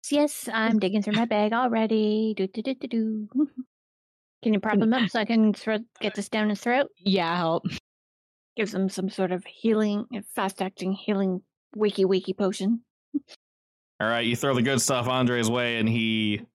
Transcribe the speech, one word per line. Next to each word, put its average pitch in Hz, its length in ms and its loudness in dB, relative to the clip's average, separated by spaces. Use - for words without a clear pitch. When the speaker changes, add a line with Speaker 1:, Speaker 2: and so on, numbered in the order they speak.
Speaker 1:
Yes, 294 420 0
I'm 220 260 2
digging 202 240 0
through 208 120 -2
my 226 100 2
bag 214 280 2
already. 220 840 0
Do, 190 100 -2
do, 220 160 -8
do, 269 120 -4
do, 262 140 -10
do. 220 440 -2
<laughs> - 1080 -6
Can 214 100 2
you 196 80 2
prop 214 160 0
him 220 160 4
up 240 160 2
so 240 120 -2
I 208 40 0
can 220 300 2
thro-, 214 240 -4
get 208 140 -4
this 202 140 -8
down 214 220 0
his 202 100 -4
throat? 254 380 0
Speaker 2:
Yeah, 175 360 4
help. 170 300 2
Speaker 1:
Gives 214 180 -4
him 190 160 0
some 190 180 -4
sort 185 240 -2
of 185 140 -4
healing, 214 580 0
fast-acting 190 580 -4
healing 196 480 -2
wakey 208 280 2
wakey 185 320 0
potion. 208 460 0
Speaker 3:
All 107 80 0
right, 117 180 2
you 120 100 2
throw 139 180 2
the 123 80 2
good 131 200 2
stuff 123 260 0
Andre's 123 420 2
way, 120 280 0
and 110 100 2
he 110 540 0